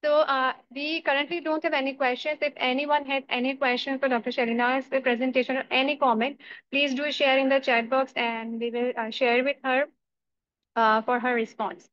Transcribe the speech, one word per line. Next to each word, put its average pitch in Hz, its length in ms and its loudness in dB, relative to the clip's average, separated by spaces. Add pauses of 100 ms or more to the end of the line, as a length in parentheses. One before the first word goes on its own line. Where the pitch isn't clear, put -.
So, 294 200 4
uh, 262 320 2 (200)
we 302 280 -4
currently 294 380 0
don't 311 220 -2
have 320 120 0
any 269 200 0
questions. 269 480 -2
If 294 140 -2
anyone 285 480 0
had 269 240 -4
any 254 260 -2
questions 269 460 -2
for 269 80 0
Doctor 247 220 0
Shelina's 240 580 0 (140)
presentation 254 560 0
or 262 120 -6
any 269 260 0
comment, 254 420 0 (340)
please 277 220 2
do 285 180 -2
share 269 260 4
in 269 100 2
the 269 120 4
chat 233 280 2
box 262 280 0
and 226 420 -4
we 233 120 -4
will, 240 260 -2
uh, 220 140 -4
share 247 340 2
with 277 180 -2
her, 262 220 2 (880)
uh, 220 280 4
for 247 180 0
her 247 140 0
response. 220 580 -6